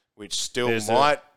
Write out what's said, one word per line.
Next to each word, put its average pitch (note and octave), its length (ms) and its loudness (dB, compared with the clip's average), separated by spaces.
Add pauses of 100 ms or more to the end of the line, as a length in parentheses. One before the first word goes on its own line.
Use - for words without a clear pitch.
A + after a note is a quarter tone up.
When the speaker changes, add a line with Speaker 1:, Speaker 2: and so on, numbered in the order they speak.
(160)
Speaker 1:
which G#2 180 -12
still - 320 -2
Speaker 2:
There's A2+ 220 -4
a, A2+ 40 0
Speaker 1:
might C#3+ 280 4 (160)